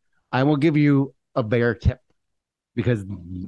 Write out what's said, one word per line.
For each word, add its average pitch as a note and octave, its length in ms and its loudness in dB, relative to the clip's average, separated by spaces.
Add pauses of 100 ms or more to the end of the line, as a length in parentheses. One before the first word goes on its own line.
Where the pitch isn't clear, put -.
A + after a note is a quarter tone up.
(320)
I B2+ 120 0
will D3 140 2
give D3+ 200 2
you C#3 380 2 (180)
a C#3 80 -2
bear A#2 320 0
tip - 260 -2 (760)
because A#2+ 280 -2 (440)